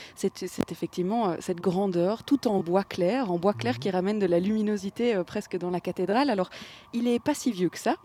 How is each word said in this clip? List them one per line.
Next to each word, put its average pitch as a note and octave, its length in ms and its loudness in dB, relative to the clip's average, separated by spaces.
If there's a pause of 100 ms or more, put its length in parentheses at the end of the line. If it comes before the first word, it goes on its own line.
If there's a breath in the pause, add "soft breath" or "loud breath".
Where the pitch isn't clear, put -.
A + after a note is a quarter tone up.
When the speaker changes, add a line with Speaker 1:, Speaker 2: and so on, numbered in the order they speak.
(140 loud breath)
Speaker 1:
c'est, - 300 -2
c'est - 280 -4
effectivement, F#3 560 -2
euh, E3 100 0
cette E3+ 220 -4
grandeur, F#3+ 640 0
tout C4+ 240 2
en G3 100 4
bois F3+ 240 2
clair, G3 480 0
en F3 80 0
bois G3 140 2
clair A#3 220 -2
Speaker 2:
Mhm. A#2+ 40 -10
Speaker 1:
qui C#3+ 120 -2
ramène F#3+ 280 0
de G3 60 2
la F3 160 4
luminosité, G#3 760 0
euh, F3+ 80 0
presque - 340 -6
dans F3 120 -2
la F3+ 100 0
cathédrale. G3 500 0
Alors, F#3+ 200 0 (440 loud breath)
il A#3+ 140 0
est A#3+ 120 2
pas D4 140 0
si C4 200 -2
vieux F3+ 160 0
que - 100 -8
ça, D4 260 2